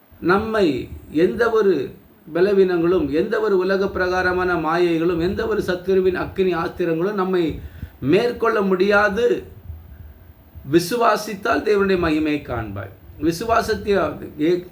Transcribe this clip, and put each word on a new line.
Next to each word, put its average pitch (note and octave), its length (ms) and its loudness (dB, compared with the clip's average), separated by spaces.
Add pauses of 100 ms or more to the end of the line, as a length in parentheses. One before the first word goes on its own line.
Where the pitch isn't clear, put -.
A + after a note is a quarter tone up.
(200)
நம்மை F#3 720 0 (220)
எந்த A3 380 2
ஒரு G3 400 2 (440)
பலவீனங்களும், F3+ 760 4
எந்த G#3 300 0
ஒரு G#3 180 2
உலக F#3+ 300 2
பிரகாரமான F3+ 680 0
மாயைகளும், E3 640 2
எந்த G3+ 280 -2
ஒரு G3+ 140 0
சத்துருவின் F#3 520 0
அக்கினி F3+ 380 -2
ஆஸ்திரங்களும் E3 640 -2
நம்மை F#3 440 0 (400)
மேற்கொள்ள A3 600 0
முடியாது. G3+ 840 2 (1300)
விசுவாசித்தால் A3 920 0
தேவனுடைய G3 320 2
மகிமையை D#3 440 0
காண்பாய். G#2 520 -8 (260)
விசுவாசத்தை, G#3 760 0 (480)
ஏ-, F3 300 0